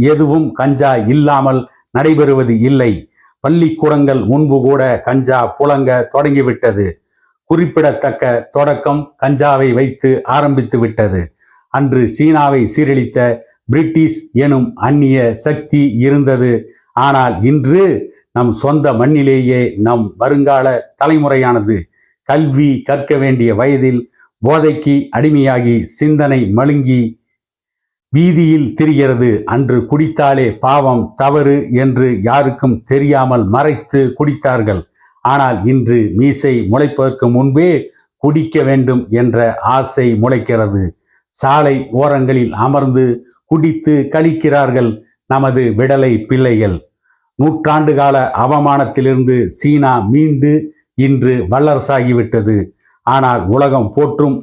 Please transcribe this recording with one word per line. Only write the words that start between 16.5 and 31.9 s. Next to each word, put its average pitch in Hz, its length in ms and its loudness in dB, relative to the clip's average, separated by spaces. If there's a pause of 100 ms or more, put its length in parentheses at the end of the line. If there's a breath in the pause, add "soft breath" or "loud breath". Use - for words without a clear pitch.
ஆனால் 131 460 0
இன்று 143 400 2 (500 loud breath)
நம் 120 220 0
சொந்த 143 380 -2
மண்ணிலேயே 131 680 2 (180)
நம் 113 260 0 (120)
வருங்கால 135 500 0 (300)
தலைமுறையானது 131 800 0 (520)
கல்வி 143 420 0 (120)
கற்க 139 340 -2
வேண்டிய 131 380 0
வயதில் 127 460 0 (420 soft breath)
போதைக்கு 151 520 2 (160)
அடிமையாகி 131 640 0 (140)
சிந்தனை 147 500 0 (120)
மழுங்கி 131 500 0 (1120)
வீதியில் 160 600 2
திரிகிறது. 135 560 2 (140)
அன்று 123 400 0
குடித்தாலே 139 640 0 (100)
பாவம், 131 460 0 (120)
தவறு 139 420 2 (160)
என்று 127 340 0 (140)